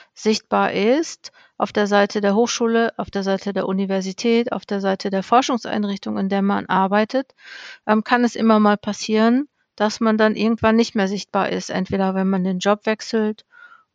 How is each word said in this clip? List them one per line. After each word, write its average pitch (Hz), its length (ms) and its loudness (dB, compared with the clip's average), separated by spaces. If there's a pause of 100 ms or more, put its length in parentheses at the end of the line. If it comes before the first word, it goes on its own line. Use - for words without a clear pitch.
(140)
sichtbar 208 580 0
ist, 247 580 -2 (280)
auf 202 120 -2
der 208 160 0
Seite 202 340 2
der 202 140 2
Hochschule, 226 640 0
auf - 120 -6
der 202 140 -4
Seite 190 300 -2
der 190 160 -2
Universität, 196 840 0
auf - 160 -8
der 202 140 -4
Seite 196 300 -2
der 190 120 -2
Forschungseinrichtung, 214 960 -2
in 196 100 -2
der 196 140 0
man 202 240 0
arbeitet, 202 680 0 (500)
ähm, 214 160 2
kann 247 220 2
es 233 100 0
immer 220 240 4
mal 208 180 4
passieren, 220 680 0 (300)
dass 208 240 0
man 220 180 2
dann 214 180 4
irgendwann 220 400 2
nicht 233 180 2
mehr 196 140 0
sichtbar 196 400 -2
ist, - 220 -6
entweder 190 440 -2
wenn 190 140 0
man 190 160 0
den 185 140 -2
Job 202 260 0
wechselt 220 600 -4 (480)